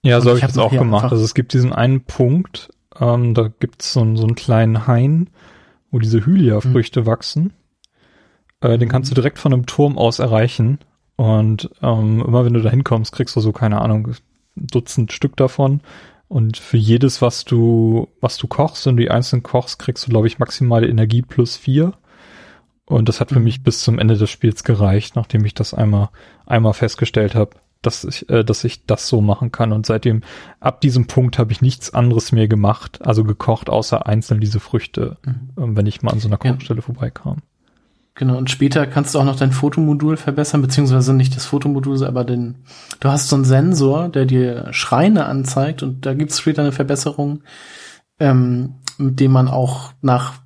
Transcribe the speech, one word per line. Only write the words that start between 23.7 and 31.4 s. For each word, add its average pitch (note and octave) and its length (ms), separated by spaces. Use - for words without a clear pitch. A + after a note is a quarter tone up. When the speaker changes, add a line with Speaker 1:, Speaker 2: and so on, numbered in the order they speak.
Speaker 1:
zum - 180
Ende A2+ 180
des G#2+ 120
Spiels - 340
gereicht, G2+ 520
nachdem A2 300
ich G#2 80
das - 200
einmal, G#2 360
einmal A2 280
festgestellt A2 640
hab, G#2+ 260
dass - 220
ich, - 260
äh, A2+ 140
dass A2 220
ich - 200
das - 220
so A2+ 140
machen G#2 300
kann. A2+ 200
Und G#2+ 140
seitdem, A2 360
ab - 220
diesem B2+ 260
Punkt B2+ 320
hab A#2 120